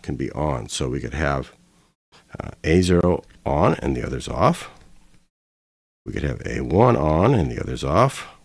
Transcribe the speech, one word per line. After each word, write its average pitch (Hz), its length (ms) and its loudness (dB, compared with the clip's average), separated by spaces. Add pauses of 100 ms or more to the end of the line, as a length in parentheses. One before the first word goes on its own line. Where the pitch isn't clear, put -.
can - 140 -8
be 65 160 -6
on. 67 360 -4
So - 220 -6
we 67 100 -4
could 60 140 -8
have, 71 400 -2 (880)
uh, - 120 -12 (120)
A 90 180 6
zero 87 420 2 (220)
on 85 300 2
and 67 200 -4
the 60 100 -6
others - 220 -8
off. 104 420 0 (1400)
We - 60 -10
could - 120 -4
have 69 220 -4
A - 140 -4
one 107 380 4
on 101 360 4
and 127 160 2
the 117 120 -6
others - 240 -6
off. 104 420 0 (180)